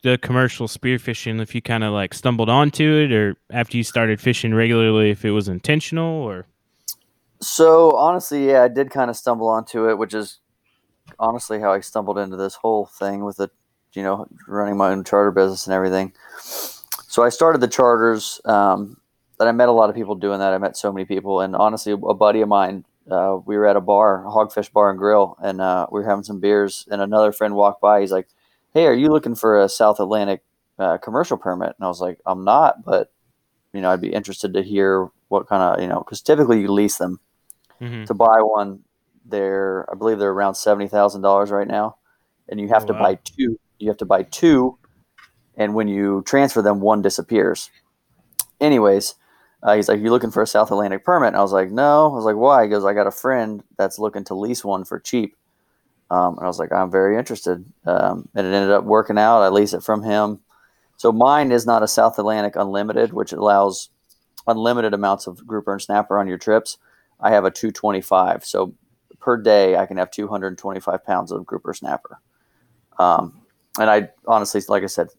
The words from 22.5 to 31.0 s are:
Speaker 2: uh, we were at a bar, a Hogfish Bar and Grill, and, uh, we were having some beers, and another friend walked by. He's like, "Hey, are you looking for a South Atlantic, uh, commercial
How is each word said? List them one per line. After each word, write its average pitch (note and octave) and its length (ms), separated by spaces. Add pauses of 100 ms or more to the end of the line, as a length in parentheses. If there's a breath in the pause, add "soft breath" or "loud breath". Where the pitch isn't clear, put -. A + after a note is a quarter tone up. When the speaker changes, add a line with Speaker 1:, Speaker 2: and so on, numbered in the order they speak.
Speaker 2:
uh, F#2 340
we G#2 120
were G#2 100
at G2+ 80
a G2+ 60
bar, G2+ 440
a G2+ 60
Hogfish G#2+ 400
Bar G#2 180
and F#2+ 80
Grill, G2+ 440
and, F#2+ 200
uh, F#2 300
we G#2 80
were G2+ 80
having G2+ 160
some G2+ 160
beers, G2+ 500
and G2+ 120
another G#2 300
friend G#2 240
walked G2+ 260
by. G#2 200
He's F#2+ 100
like, F#2 180 (440)
"Hey, D#3+ 140
are C3 60
you C3+ 160
looking D3 260
for A2 240
a G2 100
South G#2+ 300
Atlantic, G2+ 420 (380)
uh, F2 180
commercial C3 400